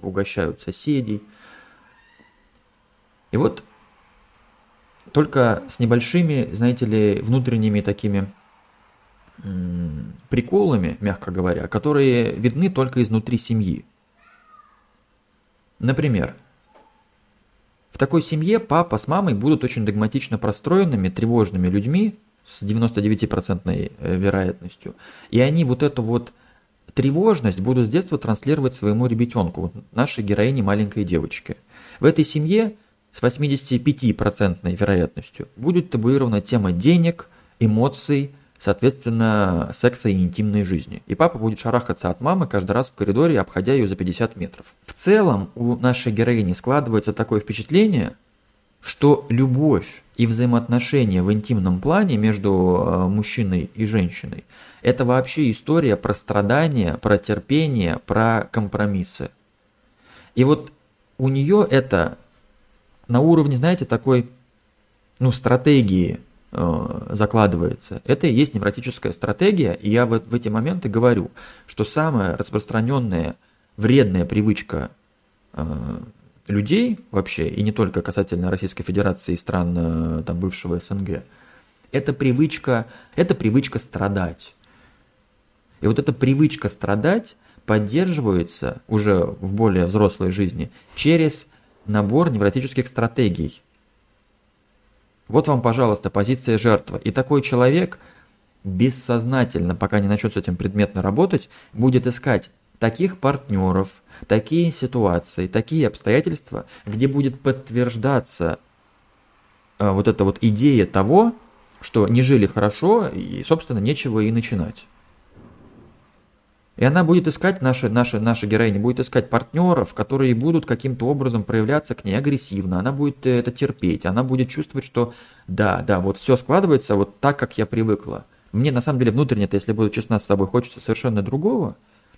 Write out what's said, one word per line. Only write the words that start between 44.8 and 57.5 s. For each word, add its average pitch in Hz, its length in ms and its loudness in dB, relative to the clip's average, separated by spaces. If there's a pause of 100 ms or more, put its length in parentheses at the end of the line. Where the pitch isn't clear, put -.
В - 80 -16
целом 180 640 2
у 120 220 0
нашей 123 340 0
героини 110 420 2
складывается 120 580 0
такое 107 300 0
впечатление, 147 720 0 (640)
что 143 500 2
любовь 127 760 0 (120)
и 117 120 2
взаимоотношения 120 960 2
в 98 100 2
интимном 95 480 0
плане 165 360 0
между, 104 340 0 (340)
э, 90 220 0
мужчиной 98 680 -2
и 110 100 -2
женщиной — - 580 -4 (400)
это 127 220 2
вообще 127 460 0
история 147 460 2
про - 160 -2
страдания, 110 840 0
про 101 200 2
терпение, 113 880 0